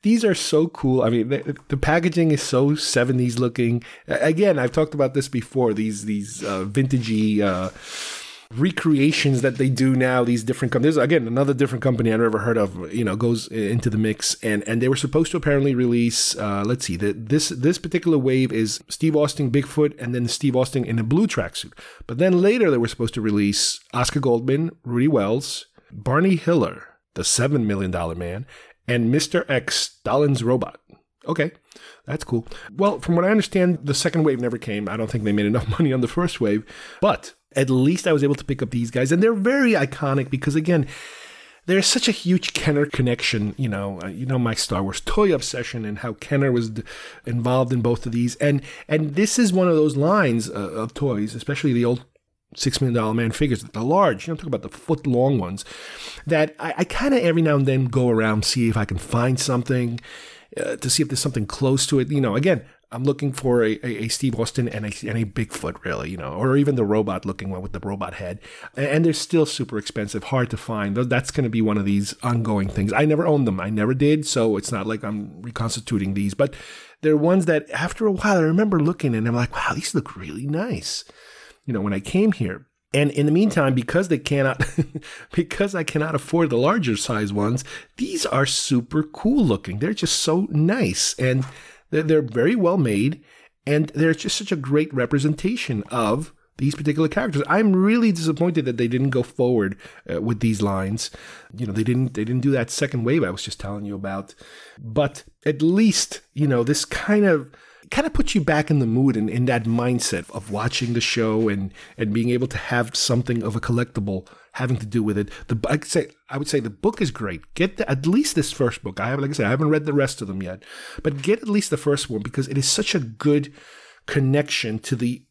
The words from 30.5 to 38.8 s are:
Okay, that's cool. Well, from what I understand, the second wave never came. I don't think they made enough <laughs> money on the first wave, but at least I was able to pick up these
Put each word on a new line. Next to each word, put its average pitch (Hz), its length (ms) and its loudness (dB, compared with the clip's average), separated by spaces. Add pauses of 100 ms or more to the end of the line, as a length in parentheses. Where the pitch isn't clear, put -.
Okay, 165 240 -2 (540)
that's 120 180 -8
cool. 113 240 -4 (260)
Well, 190 240 0
from 170 160 -2
what 175 100 2
I 190 60 2
understand, 185 540 2
the 139 100 -2
second 165 300 0
wave 135 160 2
never 120 180 -2
came. 104 300 -4
I 101 80 -6
don't 110 120 -4
think 113 140 -4
they 107 80 0
made 104 160 2
enough 110 220 0
<laughs> 110 100 -2
money 147 140 2
on 131 80 0
the 120 80 0
first - 320 -2
wave, 107 240 2 (360)
but - 340 0 (220)
at 135 120 2
least 135 380 2
I 175 60 4
was 143 100 4
able 143 140 2
to - 80 -12
pick 135 180 -4
up 120 80 -6
these 117 220 -2